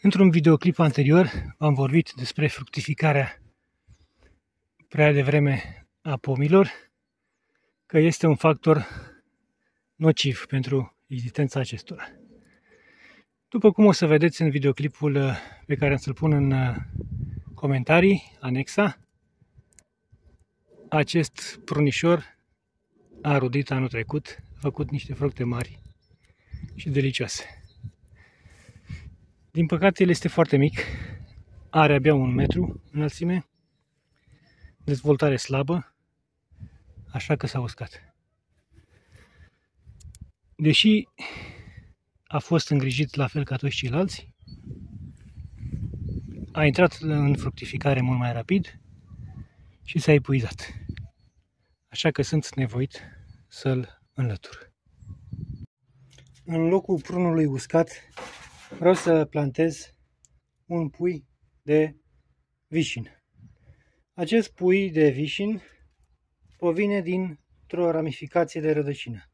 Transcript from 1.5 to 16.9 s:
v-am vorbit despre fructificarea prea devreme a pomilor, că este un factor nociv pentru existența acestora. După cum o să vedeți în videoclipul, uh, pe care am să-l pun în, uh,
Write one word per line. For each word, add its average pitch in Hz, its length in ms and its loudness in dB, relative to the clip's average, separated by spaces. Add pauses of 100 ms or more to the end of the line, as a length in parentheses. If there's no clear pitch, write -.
v-am 151 160 2
vorbit 139 420 2
despre 135 320 -4
fructificarea 139 920 -2 (1500)
prea 151 240 6
devreme 143 760 0 (160)
a 147 140 -4
pomilor, 147 540 2 (1160)
că 165 120 2
este 160 280 4
un 156 80 6
factor 151 520 2 (1080)
nociv 151 520 2
pentru 127 500 -2 (100)
existența 131 540 -4
acestora. - 480 -10 (1400)
După 214 240 6
cum 214 120 6
o 202 80 8
să - 140 2
vedeți 156 360 4
în 160 80 4
videoclipul, 143 640 0
uh, 135 220 0 (300)
pe 143 80 -2
care 139 180 0
am 139 60 0
să-l 135 160 -6
pun 156 180 0
în, 139 180 2
uh, 131 260 0 (760)